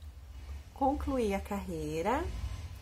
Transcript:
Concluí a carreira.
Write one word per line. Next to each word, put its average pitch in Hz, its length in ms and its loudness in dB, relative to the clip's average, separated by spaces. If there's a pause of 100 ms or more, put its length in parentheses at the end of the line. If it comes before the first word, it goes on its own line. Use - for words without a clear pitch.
(720)
Concluí 269 600 4
a 196 60 2
carreira. 185 840 0 (580)